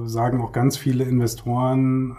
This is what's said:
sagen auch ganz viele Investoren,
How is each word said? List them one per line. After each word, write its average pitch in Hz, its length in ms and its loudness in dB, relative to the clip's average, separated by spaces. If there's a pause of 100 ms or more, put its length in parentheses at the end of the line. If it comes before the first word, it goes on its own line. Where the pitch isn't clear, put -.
sagen 120 320 0
auch 117 120 -6
ganz 131 220 2
viele 131 280 0
Investoren, 127 1160 0